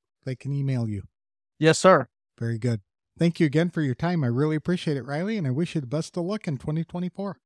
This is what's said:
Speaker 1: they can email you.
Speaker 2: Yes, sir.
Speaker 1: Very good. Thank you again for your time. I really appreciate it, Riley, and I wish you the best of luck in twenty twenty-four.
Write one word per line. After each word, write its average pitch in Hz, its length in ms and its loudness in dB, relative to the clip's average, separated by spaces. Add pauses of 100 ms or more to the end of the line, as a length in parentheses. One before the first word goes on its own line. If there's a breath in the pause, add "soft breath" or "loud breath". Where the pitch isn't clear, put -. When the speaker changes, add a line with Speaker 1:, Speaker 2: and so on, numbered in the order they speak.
(260)
Speaker 1:
they 131 100 -6
can 135 180 -6
email 131 340 -2
you. 104 160 -6 (560)
Speaker 2:
Yes, 156 200 6
sir. 175 280 6 (320)
Speaker 1:
Very 117 200 -4
good. 117 220 -2 (380)
Thank 170 200 2
you 165 80 4
again 156 220 2
for 165 120 -2
your 131 140 0
time. 170 280 -2
I 123 40 2
really 143 280 2
appreciate 160 420 -2
it, 117 80 -8
Riley, 175 320 -4
and 170 80 -2
I 127 60 0
wish 156 240 -2
you 160 60 -2
the 127 60 -8
best 151 300 -6
of 175 60 -2
luck 208 240 -6
in 143 100 -2
twenty 156 260 -4
twenty-four. 180 640 -8